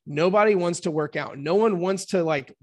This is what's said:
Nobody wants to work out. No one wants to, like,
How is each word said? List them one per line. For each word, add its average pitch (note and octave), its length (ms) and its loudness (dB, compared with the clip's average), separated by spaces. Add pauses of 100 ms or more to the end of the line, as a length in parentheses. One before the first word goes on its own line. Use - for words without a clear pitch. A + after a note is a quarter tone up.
Nobody F#3+ 520 2
wants F3 240 -2
to F3+ 100 -2
work D3+ 240 -2
out. C#3+ 240 -8
No D3 160 -2
one G#3 240 2
wants F#3+ 280 -4
to, F3+ 180 0
like, D3+ 280 -4 (100)